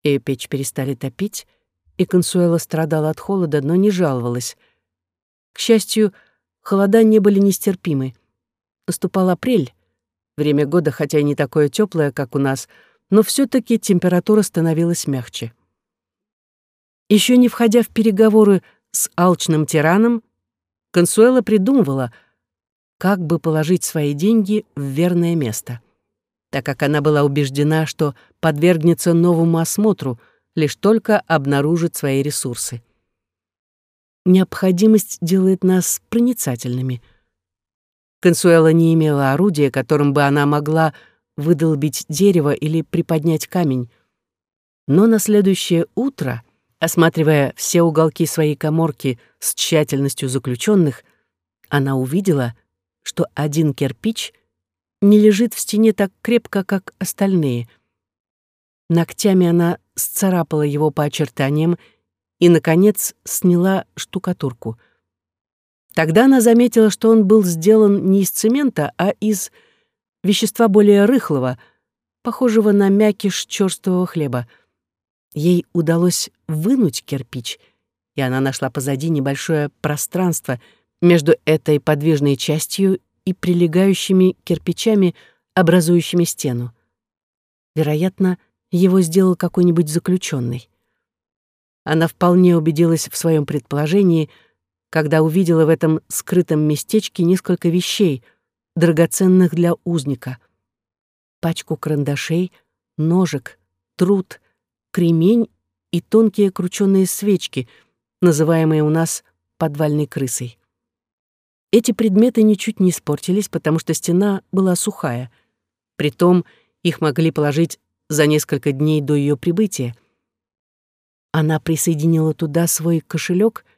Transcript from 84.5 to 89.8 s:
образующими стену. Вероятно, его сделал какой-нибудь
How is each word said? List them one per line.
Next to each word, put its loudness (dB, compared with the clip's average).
образующими 2
стену. -6
Вероятно, -2
его 4
сделал 2
какой-нибудь 0